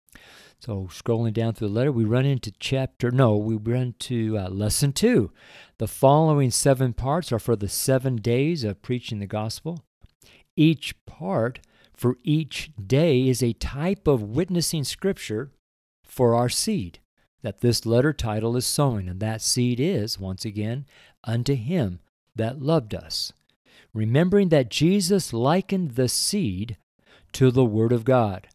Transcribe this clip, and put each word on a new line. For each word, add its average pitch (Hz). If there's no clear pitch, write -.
So 95
scrolling 113
down 113
through 107
the 101
letter, 131
we 117
run 120
into 131
chapter, 131
no, 120
we 110
run 117
to, 110
uh, 92
lesson 107
two. 202
The 110
following 143
seven 127
parts 143
are 117
for 117
the 101
seven 131
days 127
of 104
preaching 120
the 98
gospel. 113
Each 156
part 147
for 123
each 151
day 131
is 127
a 117
type 165
of 131
witnessing 165
scripture 143
for 120
our 120
seed 127
that 104
this 120
letter 123
title 113
is 127
sowing, 117
and 90
that 110
seed 123
is, 131
once 95
again, 110
unto 120
him 120
that 117
loved 135
us. 80
Remembering 170
that 139
Jesus 185
likened 160
the 123
seed 113
to 131
the 127
Word 110
of 120
God. 113